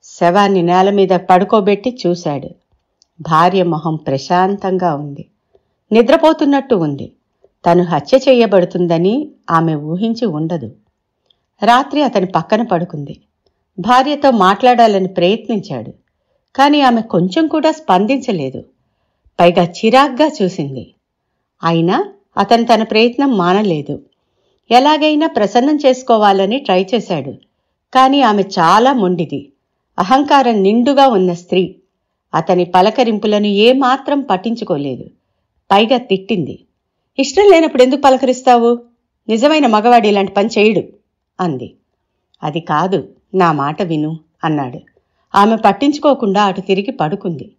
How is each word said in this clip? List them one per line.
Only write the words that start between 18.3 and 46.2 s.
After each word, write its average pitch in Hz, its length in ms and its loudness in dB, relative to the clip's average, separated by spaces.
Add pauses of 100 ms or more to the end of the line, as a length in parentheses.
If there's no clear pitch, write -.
పైగా 175 240 4
చిరాగ్గా 254 680 0 (100)
చూసింది. 139 520 -8 (680)
అయినా 170 500 -2 (240)
అతను 226 260 0
తన 220 200 2
ప్రయత్నం 240 540 0
మానలేదు. 175 640 -2 (680)
ఎలాగైనా 302 560 2
ప్రసన్నం 247 480 0
చేసుకోవాలని 226 840 0
ట్రై 190 260 -2 (100)
చేశాడు. 170 360 -6 (640)
కానీ 262 280 4
ఆమె 208 200 2
చాలా 196 520 2
మొండిది. 175 580 -4 (480)
అహంకారం 262 640 0
నిండుగా 247 440 2
ఉన్న 190 260 0
స్త్రీ. 175 420 -4 (580)
అతని 175 320 0
పలకరింపులను 208 800 0
ఏమాత్రం 262 760 0
పట్టించుకోలేదు. 180 840 -6 (680)
పైగా 220 260 2
తిట్టింది. 190 640 -6 (600)
"ఇష్టం 381 320 2
లేనప్పుడు 320 320 4
ఎందుకు 262 180 2
పలకరిస్తావు? 247 760 2 (500)
నిజమైన 277 380 2
మగవాడు 226 400 4
ఇలాంటి 196 240 0
పని 202 260 -2
చేయడు" 214 240 2 (580)
అంది. 131 360 -6 (680)
"అది 151 160 -6
కాదు, 165 480 -4 (280)
నా 180 160 2
మాట 147 300 -4
విను" 156 380 -4 (240)
అన్నాడు. 143 360 -6 (560)
ఆమె 214 200 4
పట్టించుకోకుండా 226 880 0